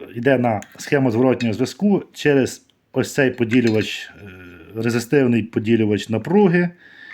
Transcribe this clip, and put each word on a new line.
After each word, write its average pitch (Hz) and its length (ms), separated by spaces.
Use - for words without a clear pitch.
йде 127 220
на 117 240
схему 135 340
зворотнього 117 420
зв'язку 170 500
через 139 520
ось - 200
цей 131 180
поділювач, 113 800
е, 92 600
резистивний 120 640
поділювач 110 640
напруги. 175 600